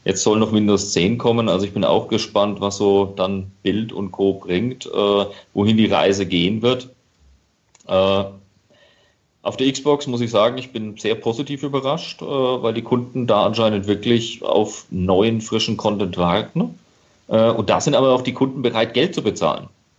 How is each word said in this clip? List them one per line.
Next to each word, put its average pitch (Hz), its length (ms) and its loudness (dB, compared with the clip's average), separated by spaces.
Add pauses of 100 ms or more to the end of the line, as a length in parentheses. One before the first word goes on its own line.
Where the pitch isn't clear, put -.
jetzt 95 160 0
soll 107 160 4
noch 110 160 2
Windows 104 400 2
zehn 98 240 2
kommen, 117 320 0
also 95 160 0
ich 98 80 -12
bin 101 100 -2
auch - 260 2
gespannt, 104 520 0
was 98 160 -2
so 98 380 2
dann 95 360 -4 (120)
Bild 107 280 -2
und 98 200 -8
Co. 98 220 2
bringt, 95 520 -4
äh, 101 400 2 (300)
wohin 107 220 4
die 110 100 6
Reise 101 400 2
gehen 92 340 0
wird. 127 280 -2 (960)
Äh, 98 360 2 (1160)
auf - 160 -6
der 135 140 2
Xbox 143 340 -2
muss 120 160 -4
ich 117 80 -2
sagen, 117 300 2
ich 120 120 -14
bin 110 240 -8
sehr 104 200 -2
positiv 139 480 -4
überrascht, 143 580 -4
äh, - 40 -10
weil 127 500 -2
die 117 80 -4
Kunden 123 420 -2
da 104 220 4
anscheinend 107 400 0
wirklich 113 560 0
auf - 480 0
neuen, 95 500 2
frischen 110 340 -2
Content 101 420 -2
warten. 101 600 -2 (500)
Äh, 113 220 4
und 110 220 -2
da 95 100 2
sind 147 140 0
aber 131 160 4
auch 127 100 2
die 127 120 -4
Kunden 131 280 -2
bereit, 113 320 0
Geld 165 220 0
zu - 80 -4
bezahlen, - 460 -2 (300)